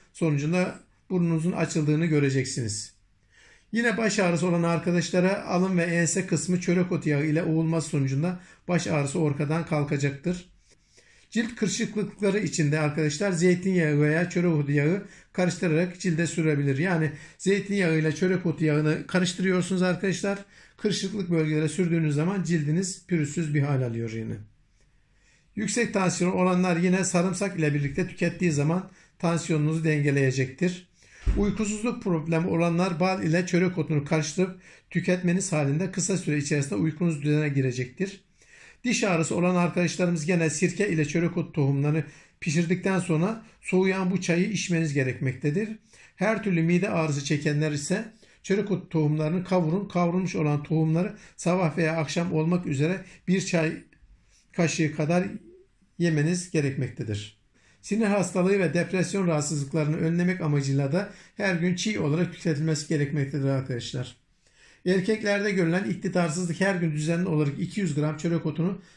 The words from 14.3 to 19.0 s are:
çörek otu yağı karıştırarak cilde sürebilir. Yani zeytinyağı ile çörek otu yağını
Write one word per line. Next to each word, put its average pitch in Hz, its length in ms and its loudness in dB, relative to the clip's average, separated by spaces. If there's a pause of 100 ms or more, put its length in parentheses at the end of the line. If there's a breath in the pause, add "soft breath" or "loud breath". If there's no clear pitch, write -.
çörek 175 220 2
otu 143 200 0
yağı 156 300 2 (300 loud breath)
karıştırarak 175 680 0
cilde 170 260 0
sürebilir. 143 520 0
Yani 160 340 0 (260 loud breath)
zeytinyağı 196 600 2
ile 156 160 2
çörek 185 320 0
otu 156 180 0
yağını 151 420 2